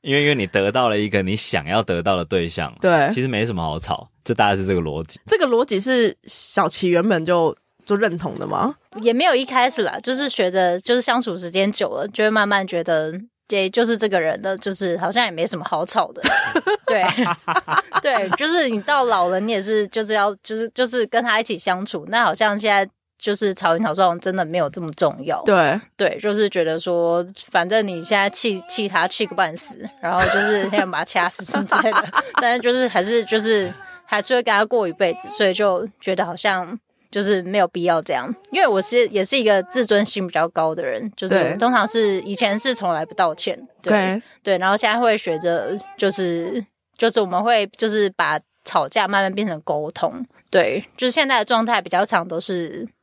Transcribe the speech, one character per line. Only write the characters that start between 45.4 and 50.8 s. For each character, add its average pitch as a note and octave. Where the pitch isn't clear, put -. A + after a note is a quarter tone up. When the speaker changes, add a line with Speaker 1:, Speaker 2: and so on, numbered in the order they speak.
Speaker 3:
着， E3+
就 G3+
是， F#3
就 A3+
是 A3+
我 G3
们 F3+
会， A3
就 A3
是 G#3
把 D#3
吵 D3+
架 G3+
慢 G3
慢 F#3+
变 G#3
成 D#3+
沟 D3+
通， A#3+
对， F3